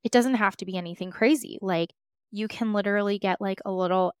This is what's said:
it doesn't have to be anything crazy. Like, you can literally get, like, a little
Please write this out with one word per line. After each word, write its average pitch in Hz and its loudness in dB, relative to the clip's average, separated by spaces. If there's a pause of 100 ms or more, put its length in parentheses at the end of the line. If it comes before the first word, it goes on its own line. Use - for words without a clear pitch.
it - 0
doesn't 247 4
have 208 2
to 185 -10
be 185 -8
anything 180 -8
crazy. 254 2
Like, 175 0 (400)
you 214 -4
can 220 -4
literally 202 0
get, 190 0
like, 190 -4
a 196 -4
little 185 2